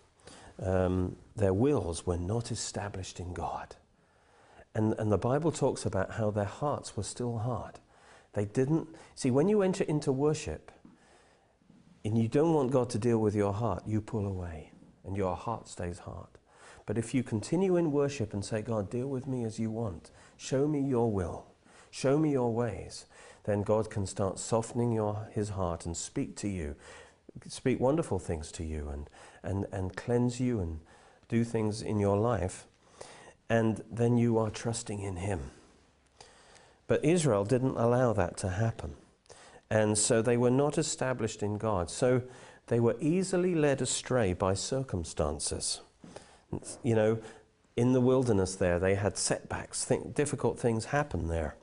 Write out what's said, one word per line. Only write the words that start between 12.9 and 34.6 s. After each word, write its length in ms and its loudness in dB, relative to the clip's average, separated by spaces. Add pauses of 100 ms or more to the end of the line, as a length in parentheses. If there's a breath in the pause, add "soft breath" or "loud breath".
deal 200 4
with 160 2
your 180 2
heart, 320 -2
you 160 0
pull 240 -4
away 460 -8 (340)
and 100 -6
your 220 0
heart 320 -6
stays 300 -8
hard. 280 -14 (580 loud breath)
But 120 -4
if 160 -2
you 100 2
continue 540 0
in 160 2
worship 400 0
and 100 -2
say, 180 -4
"God, 280 -2
deal 180 -4
with 180 -6
me 200 -4
as 140 -6
you 120 -2
want, 400 -6 (240 loud breath)
show 320 0
me 140 0
your 280 2
will, 360 -2 (440 loud breath)
show 280 2
me 140 2
your 200 2
ways," 540 -4 (400 loud breath)
then 180 2
God 260 2
can 160 -2
start 340 -2
softening 520 0
your, 400 -2
his 180 -2
heart 360 -2
and 100 -4
speak 400 -6
to 140 -6
you, 260 -4 (720 loud breath)
speak 320 0
wonderful 400 0
things 320 -6
to 140 -8
you 240 -6
and, 200 -10 (320 loud breath)
and, 300 -2
and 240 -4
cleanse 460 0
you 180 0
and 220 -6 (480 loud breath)
do 160 2
things 360 0
in 160 0
your 200 4
life. 500 0 (800 loud breath)
And 440 4
then 260 4
you 220 4
are 100 2
trusting 520 -6